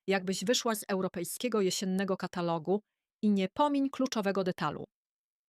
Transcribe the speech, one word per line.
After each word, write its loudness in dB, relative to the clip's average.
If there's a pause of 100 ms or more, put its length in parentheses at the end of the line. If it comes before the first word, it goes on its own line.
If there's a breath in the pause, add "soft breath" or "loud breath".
jakbyś 0
wyszła 2
z -6
europejskiego -2
jesiennego 0
katalogu -2 (420)
i 4
nie 2
pomiń 2
kluczowego 0
detalu. -2 (640)